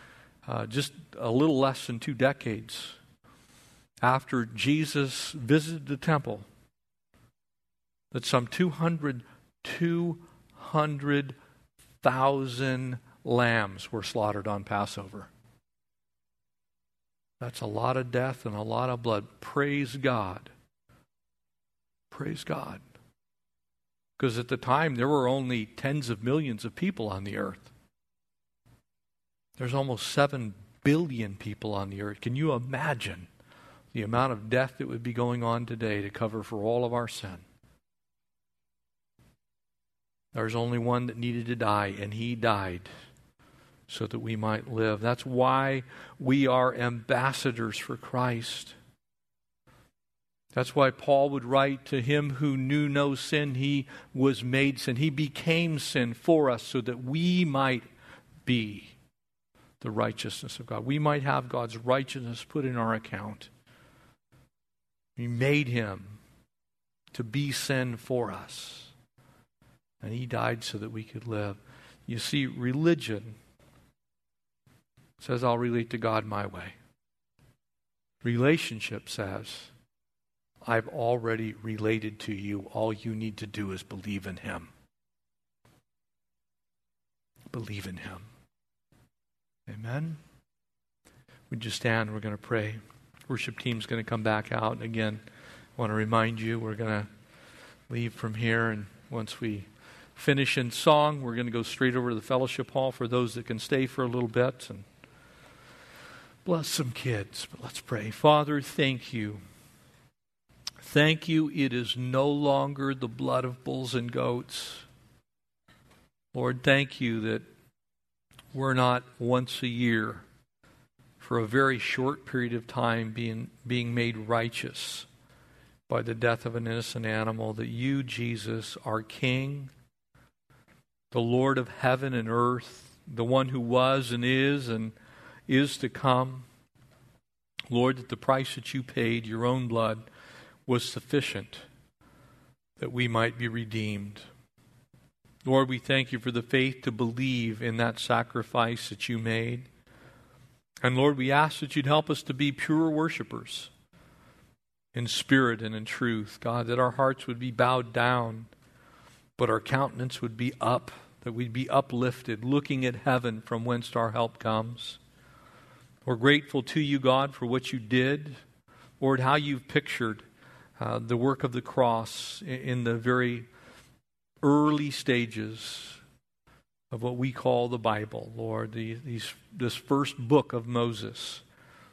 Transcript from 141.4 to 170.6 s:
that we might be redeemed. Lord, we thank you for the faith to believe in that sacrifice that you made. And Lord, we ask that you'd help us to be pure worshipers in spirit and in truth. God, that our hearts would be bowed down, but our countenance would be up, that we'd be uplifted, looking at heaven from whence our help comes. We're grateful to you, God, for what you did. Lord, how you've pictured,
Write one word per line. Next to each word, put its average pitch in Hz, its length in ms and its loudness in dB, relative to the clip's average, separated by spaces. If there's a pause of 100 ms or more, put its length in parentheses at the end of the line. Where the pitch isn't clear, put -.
that 127 120 -6
we 123 160 0
might 113 300 2
be 120 100 -2
redeemed. 107 720 -6 (1200)
Lord, 131 260 6
we 127 100 -4
thank 135 320 2
you 123 80 -4
for 131 100 -4
the 117 140 -2
faith 131 400 2
to 135 80 0
believe 117 720 -2
in 117 140 -2
that 117 200 0
sacrifice 117 920 0
that - 200 -8
you 117 80 -2
made. 113 460 -2 (1200)
And 127 120 4
Lord, 139 220 4
we 131 140 0
ask 151 300 4
that 143 140 -6
you'd 139 120 0
help 151 240 2
us 147 100 -2
to - 140 -6
be 143 160 0
pure 156 400 2
worshipers - 800 -4 (1200)
in 120 140 -4
spirit 120 560 4
and 110 100 -6
in 107 100 -6
truth. 110 560 -2
God, 117 280 -2
that 120 100 0
our 123 140 4
hearts 131 340 0
would 120 140 -6
be 127 100 -4
bowed 123 420 2
down, 120 540 2 (920)
but 120 140 2
our 110 100 4
countenance 131 640 -2
would 113 160 -6
be 120 240 -2
up, 120 300 0 (300)
that 120 120 -6
we'd 117 200 -4
be 131 180 -4
uplifted, 123 760 0
looking 139 400 2
at 117 120 0
heaven 120 440 0
from 117 240 -4
whence 120 300 -2
our 113 160 2
help 117 260 -2
comes. 113 640 -4 (1080)
We're 123 120 0
grateful 143 440 6
to - 180 -2
you, 143 200 2
God, 131 340 4
for 123 140 -6
what 127 260 0
you 127 60 -2
did. 131 560 2 (640)
Lord, 135 220 4
how 135 160 6
you've 143 300 -2
pictured, 113 540 0 (580)